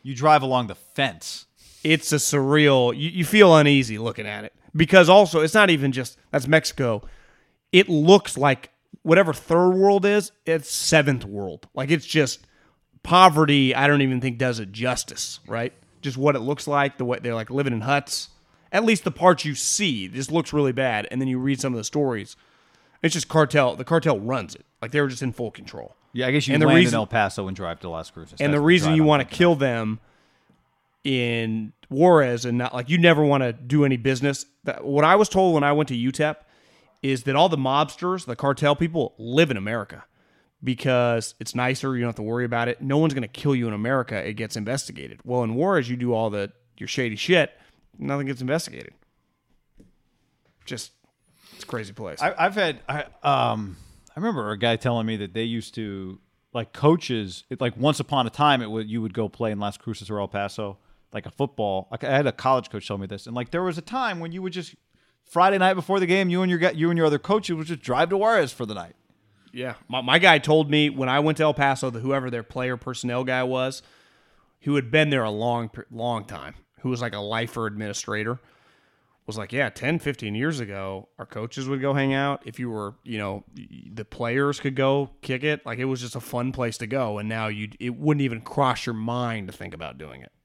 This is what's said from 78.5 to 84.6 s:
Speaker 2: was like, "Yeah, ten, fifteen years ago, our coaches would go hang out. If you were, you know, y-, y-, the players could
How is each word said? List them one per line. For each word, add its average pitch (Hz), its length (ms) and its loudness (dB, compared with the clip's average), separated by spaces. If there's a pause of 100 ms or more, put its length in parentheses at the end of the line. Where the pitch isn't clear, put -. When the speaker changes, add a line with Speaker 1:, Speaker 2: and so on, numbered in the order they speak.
Speaker 2:
was 107 100 -12
like, 104 160 -12
"Yeah, 131 160 -2
ten, 151 300 -6
fifteen 123 340 -8
years 139 260 -4
ago, 98 480 -12 (120)
our 92 80 -14
coaches 120 420 -12
would 139 100 -4
go 139 140 -2
hang 135 180 0
out. 139 320 -4
If 110 160 -16
you 123 120 -8
were, 104 320 -10
you 113 160 -8
know, 98 240 -8 (120)
y-, - 140 -18
y-, - 140 -20 (100)
the 110 100 -14
players 135 560 -4
could 135 160 -6